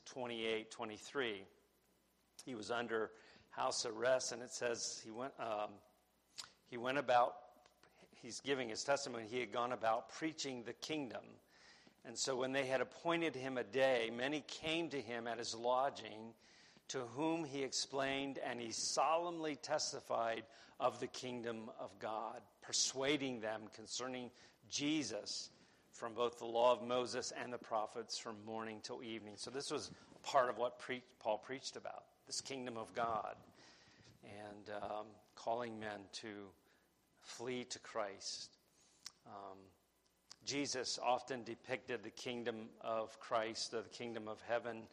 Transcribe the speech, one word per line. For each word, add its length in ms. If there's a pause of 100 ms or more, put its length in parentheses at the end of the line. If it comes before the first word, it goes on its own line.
twenty-eight 640
twenty-three. 720 (1040)
He 80
was 160
under 400 (400)
house 340
arrest, 480
and 100
it 100
says 520
he 60
went, 280
um, 340 (960)
he 80
went 220
about, 380 (840)
he's 180
giving 280
his 140
testimony, 440
he 140
had 120
gone 200
about 380
preaching 540
the 80
kingdom. 520 (800)
And 140
so 180
when 160
they 140
had 140
appointed 560
him 200
a 80
day, 480
many 300
came 480
to 100
him 260
at 120
his 160
lodging, 800 (540)
to 120 (140)
whom 300
he 180
explained, 760
and 220
he 120
solemnly 840
testified 880 (340)
of 220
the 60
kingdom 720
of 200
God, 440 (200)
persuading 800
them 220 (120)
concerning 560 (380)
Jesus 800 (420)
from 220
both 240
the 80
law 260
of 100
Moses 500
and 200
the 60
prophets 600
from 260
morning 380
till 200
evening. 340
So 140
this 200
was 200 (320)
part 280
of 80
what 200
pre-, 260 (160)
Paul 180
preached 380
about, 280 (220)
this 140
kingdom 360
of 160
God, 440 (880)
and, 460 (120)
um, 240 (280)
calling 440
men 220 (120)
to 380 (720)
flee 440
to 160
Christ. 760 (720)
Um, 320 (840)
Jesus 540
often 460
depicted 580
the 80
kingdom 600 (100)
of 400
Christ, 540
or 80
the 60
kingdom 400
of 140
heaven, 500